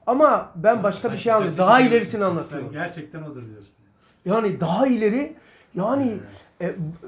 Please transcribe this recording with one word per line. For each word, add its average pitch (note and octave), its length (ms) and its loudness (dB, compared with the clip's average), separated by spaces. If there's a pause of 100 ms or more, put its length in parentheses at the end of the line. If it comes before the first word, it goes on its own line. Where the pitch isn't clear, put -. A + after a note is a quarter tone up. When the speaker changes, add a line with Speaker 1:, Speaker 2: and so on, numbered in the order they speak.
Speaker 1:
Ama B3+ 500 2
ben G#3+ 200 2
Speaker 2:
Ha, G3+ 60 -4
Speaker 1:
başka G#3 300 -2
bir A#3 40 -8
Speaker 2:
sen - 60 -8
Speaker 1:
şey A3+ 100 0
anlatıyorum. F3+ 260 0
Speaker 2:
hakikati F#3 100 4
Speaker 1:
Daha B3 100 8
Speaker 2:
biliyorsun. A#3+ 180 6
Speaker 1:
ilerisini G#3+ 240 -2
Speaker 2:
Sen G3 100 0
Speaker 1:
anlatıyorum. D3 420 -6
Speaker 2:
gerçekten D#3 500 -12
odur B2+ 260 -16
diyorsun. G#2+ 240 -20 (520)
Speaker 1:
Yani G#3 360 0
daha F#3 260 2
ileri, A#3+ 500 0 (380)
yani, A#3 440 -2 (420)
Speaker 2:
Evet. F3 140 -6 (340)